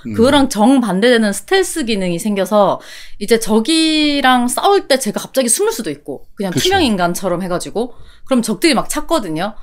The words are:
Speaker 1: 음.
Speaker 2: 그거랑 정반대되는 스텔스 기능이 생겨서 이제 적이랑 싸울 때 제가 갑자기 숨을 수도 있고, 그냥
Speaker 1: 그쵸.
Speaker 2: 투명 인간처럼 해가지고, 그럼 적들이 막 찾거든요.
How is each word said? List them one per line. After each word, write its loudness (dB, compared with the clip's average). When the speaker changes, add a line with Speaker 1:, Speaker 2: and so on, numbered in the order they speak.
Speaker 1:
음. -8
Speaker 2:
그거랑 4
정반대되는 2
스텔스 -2
기능이 -2
생겨서 2
이제 2
적이랑 2
싸울 2
때 2
제가 -4
갑자기 -2
숨을 0
수도 -6
있고, -12
그냥 -4
Speaker 1:
그쵸. -2
Speaker 2:
투명 2
인간처럼 0
해가지고, -6
그럼 0
적들이 0
막 -2
찾거든요. -4